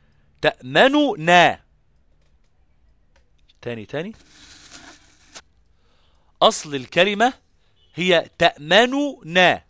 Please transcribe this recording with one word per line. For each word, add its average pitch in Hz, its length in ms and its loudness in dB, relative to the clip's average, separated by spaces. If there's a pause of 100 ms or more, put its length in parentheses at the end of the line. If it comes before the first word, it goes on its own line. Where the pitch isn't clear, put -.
(400)
تأمننا. 170 1200 2 (2000)
تاني، 113 240 -12
تاني، 175 260 -12 (2250)
أصل 160 320 -2
الكلمة 202 580 -2 (640)
هي 170 440 -2
تأمننا 180 1300 0